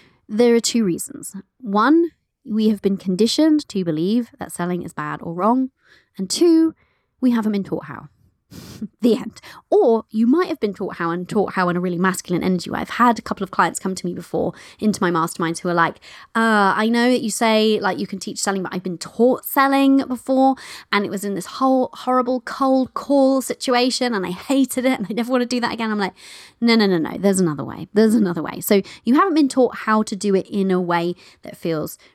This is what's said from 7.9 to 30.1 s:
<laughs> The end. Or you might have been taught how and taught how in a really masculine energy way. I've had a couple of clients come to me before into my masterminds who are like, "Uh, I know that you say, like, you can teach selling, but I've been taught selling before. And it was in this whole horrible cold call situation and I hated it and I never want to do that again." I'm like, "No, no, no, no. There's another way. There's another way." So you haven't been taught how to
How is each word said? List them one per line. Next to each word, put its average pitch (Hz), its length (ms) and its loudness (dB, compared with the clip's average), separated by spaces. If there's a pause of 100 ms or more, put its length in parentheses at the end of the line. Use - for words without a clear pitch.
<laughs> - 480 -16
The 220 160 4
end. - 240 -14 (300)
Or 262 400 4
you 220 160 0
might 330 220 4
have 311 120 -6
been 208 140 -2
taught - 220 -8
how 170 140 -4
and 180 180 -4
taught - 260 -2
how 180 140 0
in 175 80 0
a 180 40 0
really 180 180 -2
masculine 180 440 -2
energy 185 280 -2
way. - 100 -4
I've - 100 -8
had 233 280 2
a 220 40 -12
couple - 200 -8
of 185 80 -6
clients 175 280 -2
come 190 160 -6
to 180 120 -8
me 175 80 -6
before 170 380 -4 (260)
into 214 240 0
my 180 80 2
masterminds 170 500 -2
who 185 80 -4
are 170 60 -2
like, 170 220 2 (380)
"Uh, 214 420 4
I 220 120 0
know 240 220 2
that 254 100 2
you 220 100 -4
say, 220 500 2
like, 196 180 -2
you 202 80 -6
can 190 120 -10
teach - 200 -10
selling, 196 240 -2
but 170 120 -8
I've 180 80 -6
been 175 160 -8
taught - 460 0
selling 277 640 4
before. 262 500 2 (360)
And 202 120 2
it - 60 -6
was 190 140 -6
in 202 100 -4
this 180 120 -8
whole 262 460 0
horrible 254 480 -2
cold 262 540 0
call 269 480 2
situation 247 720 -2
and 190 120 -2
I 175 40 -6
hated 254 540 0
it 262 140 0
and 196 120 -6
I 226 40 -8
never 233 160 -4
want 254 120 2
to 247 40 -2
do 247 140 -4
that 233 120 -2
again." 226 180 -4
I'm 214 80 -2
like, 190 160 -4 (460)
"No, 233 160 4
no, 214 100 6
no, 185 120 4
no. 151 200 -4
There's 185 220 2
another 151 240 -2
way. - 280 -12
There's 214 220 4
another 175 280 2
way." - 180 -10
So 196 220 2 (220)
you 233 100 2
haven't 349 200 2
been 294 140 4
taught 254 280 0 (100)
how 220 180 2
to 220 120 -8